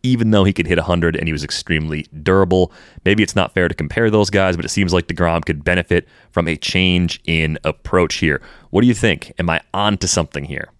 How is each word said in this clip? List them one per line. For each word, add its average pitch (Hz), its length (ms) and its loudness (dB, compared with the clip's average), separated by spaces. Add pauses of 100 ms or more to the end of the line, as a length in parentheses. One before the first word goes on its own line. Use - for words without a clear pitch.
even 117 280 2
though 101 140 6
he 98 100 2
could 85 120 -2
hit 82 120 2
a 80 40 0
hundred 85 320 0
and 80 140 -4
he 80 40 -2
was 73 120 -6
extremely 78 600 -4 (160)
durable. 92 500 2 (320)
Maybe 104 180 2
it's - 140 -2
not 90 160 0
fair 87 160 0
to - 60 -4
compare 107 360 -2
those 104 200 2
guys, 95 260 2
but 85 80 -6
it - 60 -8
seems 92 240 0
like 87 140 2
DeGrom 82 360 -2
could 76 180 -4
benefit 87 460 0 (220)
from 85 180 -2
a 80 80 -2
change 90 720 0
in 80 360 -2
approach 82 540 -2
here. 76 240 0 (300)
What 95 100 2
do 117 80 4
you 120 60 4
think? 104 440 -2
Am 85 120 -2
I 80 100 0 (140)
on 101 240 0
to 95 100 -4
something 73 380 -4
here? - 340 -12